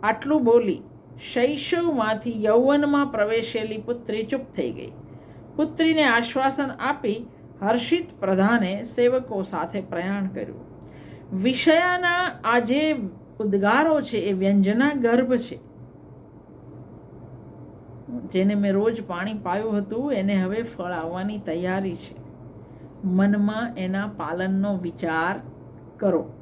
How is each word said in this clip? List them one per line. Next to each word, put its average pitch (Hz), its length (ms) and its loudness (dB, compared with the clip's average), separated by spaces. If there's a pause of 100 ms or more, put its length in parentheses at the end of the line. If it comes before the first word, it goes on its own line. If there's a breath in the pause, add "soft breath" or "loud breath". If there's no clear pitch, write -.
આટલું 254 420 2
બોલી 226 380 6 (500)
શૈશવમાંથી 240 1120 0
યૌવનમાં 285 640 6
પ્રવેશેલી 220 720 -2
પુત્રી 226 440 -4
ચૂપ 254 180 -2 (160)
થઈ 127 140 -2
ગઈ. - 220 -10 (640 loud breath)
પુત્રીને 311 460 2
આશ્વાસન 262 680 2 (100)
આપી 226 460 -2 (360 loud breath)
હર્ષિત 240 580 0
પ્રધાને 196 640 2
સેવકો 240 580 0
સાથે 180 380 -4
પ્રયાણ 190 460 -4
કર્યું. - 380 -8 (760 loud breath)
વિષયાના 349 1000 2
આ 233 140 4
જે 277 340 2 (460)
ઉદ્ગારો 226 600 4
છે 240 180 -4
એ 196 140 0
વ્યંજના 202 600 4
ગર્ભ 247 420 2
છે. - 200 -6 (2750)
"જેને 196 280 2
મેં 202 180 2
રોજ 220 300 2
પાણી 190 320 -6
પાયું 208 440 -2
હતું 226 340 -2
એને 202 220 0
હવે 196 280 0
ફળ 180 300 -6
આવવાની 180 460 -4
તૈયારી 180 580 -2
છે. - 180 -16 (920 loud breath)
મનમાં 202 720 2
એના 190 300 -2 (100)
પાલનનો 190 600 -2
વિચાર 170 640 -2 (560)
કરો." 180 460 0